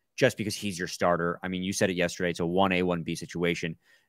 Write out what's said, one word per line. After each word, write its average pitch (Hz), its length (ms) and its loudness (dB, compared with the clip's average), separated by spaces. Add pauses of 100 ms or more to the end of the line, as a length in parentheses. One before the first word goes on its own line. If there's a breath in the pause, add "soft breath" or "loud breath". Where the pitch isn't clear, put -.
(160)
just 127 200 4
because 104 180 -2
he's 98 240 -6
your 87 100 -4
starter. 87 540 2
I 92 60 -6
mean, 92 140 -4
you 95 100 -2
said 95 180 2
it 90 60 -2
yesterday. 87 340 0
It's 85 100 -6
a 87 60 0
one 92 260 4
A, 90 100 2
one 87 200 0
B 82 120 -6
situation 85 640 -2 (320)